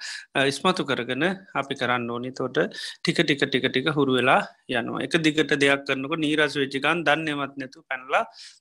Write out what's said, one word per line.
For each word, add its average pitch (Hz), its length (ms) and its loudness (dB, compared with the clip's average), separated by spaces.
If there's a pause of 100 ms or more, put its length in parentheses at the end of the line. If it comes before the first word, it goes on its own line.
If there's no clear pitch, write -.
(300)
අ, - 120 -2
ඉස්මතු 160 420 2
කරගෙන 127 400 -2 (280)
අපි 139 220 -4
කරන්න 120 360 0
ඕනේ. 120 200 -6
එතකොට 131 280 -2 (380)
ටික - 220 0
ටික 156 240 2
ටික 131 240 2
ටික 127 240 0
හුරු 139 240 2
වෙලා 131 260 4 (260)
යනවා. 120 360 -4
එක - 160 -2
දිගට 151 360 2
දෙයක් 139 300 4
කරනකොට 139 360 -4
නීරස 151 360 2
වෙච්ච 143 200 -2
ගමන් 151 280 0
දන්නේවත් 147 500 0
නැතුව 139 300 -12
පැනලා 139 400 -2 (360)